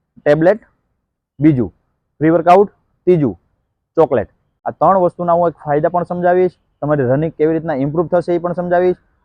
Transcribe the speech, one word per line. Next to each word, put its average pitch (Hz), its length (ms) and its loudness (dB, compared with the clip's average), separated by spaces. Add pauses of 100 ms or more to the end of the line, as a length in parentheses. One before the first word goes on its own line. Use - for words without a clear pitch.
(240)
ટેબ્લેટ, 160 360 2 (800)
બીજું 131 340 2 (440)
પ્રી 156 120 0
વર્કઆઉટ, 175 380 4 (360)
ત્રીજું 147 360 0 (560)
ચોકલેટ. 143 320 0 (380)
આ 120 40 -8
ત્રણ 185 280 0
વસ્તુના 175 340 -2
હું 170 160 0
એક 160 60 -6 (100)
ફાયદા 151 240 -2
પણ 175 140 -4
સમજાવીશ, 180 480 0 (300)
તમારી 147 220 -2
રનિંગ 143 300 -2
કેવી 156 200 0
રીતના 160 220 -4
ઇમ્પ્રૂવ 147 320 -4
થશે 175 280 -2
એ 170 40 0
પણ 175 140 -6
સમજાવીશ, 180 440 -2 (280)